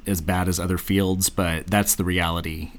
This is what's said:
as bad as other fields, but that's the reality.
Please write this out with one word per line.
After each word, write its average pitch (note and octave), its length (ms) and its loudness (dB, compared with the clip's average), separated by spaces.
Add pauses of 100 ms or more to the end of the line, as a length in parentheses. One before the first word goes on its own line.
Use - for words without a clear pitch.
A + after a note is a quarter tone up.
as F#2 120 0
bad F2+ 280 0
as F2+ 100 2
other F2 200 0
fields, F#2+ 520 2
but E2+ 380 -2
that's G2+ 260 2
the F#2+ 100 0
reality. E2+ 760 -2